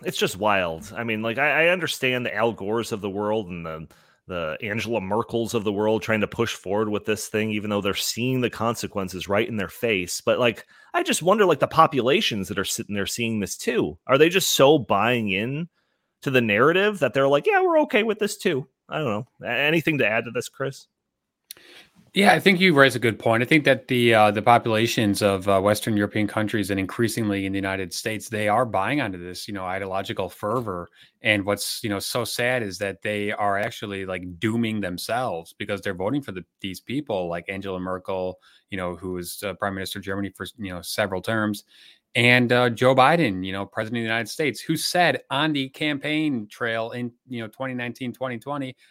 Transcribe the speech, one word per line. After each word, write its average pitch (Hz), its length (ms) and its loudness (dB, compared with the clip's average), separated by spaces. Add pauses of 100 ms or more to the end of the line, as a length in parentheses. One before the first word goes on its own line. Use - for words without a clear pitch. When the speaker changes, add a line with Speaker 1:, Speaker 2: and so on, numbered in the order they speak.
Speaker 1:
it's 170 160 -6
just 165 180 -2
wild. 90 580 0
I 113 120 -6
mean, 110 160 -2
like, 113 160 -4
I, 143 260 2
I 170 60 6
understand 127 560 -2
the 104 100 -6
Al 113 160 2
Gores 107 400 -4
of 107 80 -6
the 101 100 -6
world 104 380 -2
and 85 180 -10
the, 80 220 -10 (400)
the 82 340 -6
Angela 110 380 -4
Merkels 110 540 -2
of 110 100 -2
the 104 80 -2
world 107 300 0
trying 110 180 0
to 101 80 0
push - 260 -2
forward 104 360 -2
with 104 160 -4
this 107 240 -4
thing, 110 220 -2
even 104 180 -4
though 101 100 2
they're 95 140 0
seeing 127 480 -2
the 113 80 0
consequences 95 800 -4
right 104 180 2
in 113 80 -8
their 95 140 -4
face. 98 500 -2
But, 110 200 2
like, 120 260 0 (280)
I 349 100 0
just 277 200 -2
wonder, 202 220 4
like, 160 160 2
the 143 60 2
populations 139 800 2
that 98 100 -4
are 92 60 -4
sitting 104 300 -6
there 98 100 -2
seeing 113 340 -4
this - 160 -4
too, 160 420 -2 (100)
are 131 100 4
they 156 100 8
just 180 300 0
so 143 200 8
buying 110 520 2
in 127 400 -2 (520)
to 143 80 -4
the 127 120 4
narrative 160 580 2
that 131 140 2
they're 135 160 2
like, 147 180 2
"Yeah, 392 140 4
we're 339 220 4
okay 220 200 2
with 214 160 -2
this 202 160 -4
too"? 147 320 -2 (220)
I - 80 -6
don't 151 100 -2
know. 107 200 -2 (140)
A-, 107 80 -6
anything 147 500 2
to 110 80 4
add 113 180 0
to 117 60 -10
this, 123 180 -6
Chris? - 380 -10 (1300)
Speaker 2:
Yeah, 196 180 8
I 160 60 4
think 185 200 4
you 180 160 6
raise 135 200 8
a 117 40 -2
good 113 180 2
point. 113 240 2
I 127 60 0
think 160 180 4
that 135 220 2
the, 120 260 4
uh, 107 160 8
the 104 140 0
populations 113 800 4
of, 98 260 2
uh, 98 100 6
Western 104 380 2
European 104 300 0
countries 107 420 -2
and 98 100 0
increasingly 101 680 -2
in 95 60 -4
the 98 40 -2
United 95 340 -4
States, - 380 -8
they 107 180 -2
are 113 200 2
buying 107 340 0
onto 98 160 -6
this, 87 300 -12
you 104 80 -10
know, 92 100 -8
ideological 95 640 -4
fervor 104 600 -6 (320)
and 104 200 2
what's, 101 400 -4
you 110 60 -4
know, 98 80 -2
so 117 260 -4
sad 123 380 -2
is 95 160 -8
that 98 240 -6
they 104 300 -4
are 101 260 -2
actually, 101 480 -6
like, 90 340 -10
dooming 110 400 -2
themselves 92 800 -6
because 101 240 -6
they're 98 140 -4
voting 113 260 -2
for 98 120 -12
the, 90 120 -12 (160)
these 95 180 -10
people 113 500 -4
like 87 200 -6
Angela 95 300 -6
Merkel, 92 600 -6 (300)
you 101 80 -8
know, 90 180 -6
who 92 180 -8
was, 87 280 -10
uh, 95 140 -6
Prime 98 180 -4
Minister 95 240 -8
of 92 80 -12
Germany 98 240 -6
for, 95 160 -10 (140)
you 98 120 -8
know, 87 120 -10
several 95 360 -2
terms, 107 440 -2 (500)
and, 123 380 6
uh, 123 180 4
Joe 127 240 4
Biden, 127 500 4
you 95 100 -6
know, 98 120 -4
President 113 320 -6
of 117 60 -2
the 113 40 -2
United 113 220 -2
States, 139 320 -4
who 165 160 -2
said 160 440 2 (100)
on 151 200 0
the 135 180 -2
campaign 147 800 -2
trail 113 440 -4
in, 120 200 -6 (160)
you 120 140 -8
know, 110 60 -8
twenty 131 260 -8
nineteen, 120 400 -8
twenty 127 240 -8
twenty, 139 380 -8 (160)